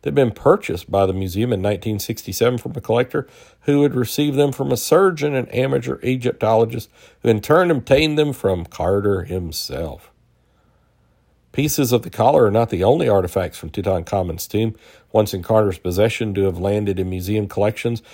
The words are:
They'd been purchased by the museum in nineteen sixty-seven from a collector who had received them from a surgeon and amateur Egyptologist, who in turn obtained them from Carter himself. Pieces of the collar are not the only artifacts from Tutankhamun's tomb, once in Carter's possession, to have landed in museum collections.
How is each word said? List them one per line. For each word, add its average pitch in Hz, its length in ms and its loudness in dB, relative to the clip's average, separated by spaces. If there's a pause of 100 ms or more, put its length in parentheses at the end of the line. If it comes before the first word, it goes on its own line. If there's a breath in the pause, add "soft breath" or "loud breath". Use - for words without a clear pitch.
They'd - 140 -4
been 131 160 4
purchased - 600 0
by 98 140 2
the 95 80 0
museum 95 400 -2
in 95 80 -2
nineteen 104 380 -2
sixty-seven 117 600 -2
from - 180 -10
a 120 40 -8
collector 123 460 -2 (360 soft breath)
who 143 200 2
had 143 120 2
received 135 440 -2
them 143 140 2
from 135 200 -4
a 123 60 0
surgeon 156 560 2
and 127 200 -4
amateur 135 480 -2
Egyptologist, 117 880 0 (320 soft breath)
who - 80 2
in 107 140 4
turn 175 280 4
obtained 151 460 2
them 147 160 2
from 92 320 -2
Carter 95 600 0
himself. 82 840 -8 (1400)
Pieces 139 420 0
of 120 100 2
the - 80 -12
collar 127 340 4
are 101 80 4
not 113 180 2
the 92 140 -2
only 131 240 4
artifacts 92 500 0
from 80 120 -12
Tutankhamun's 90 760 -4
tomb, 107 300 -2 (340 soft breath)
once 107 240 0
in 90 80 -6
Carter's 107 360 2
possession, 104 560 -2
to 98 100 2
have 90 140 0
landed 101 420 -2
in 92 100 -2
museum 98 380 -4
collections. 107 520 -2 (140 loud breath)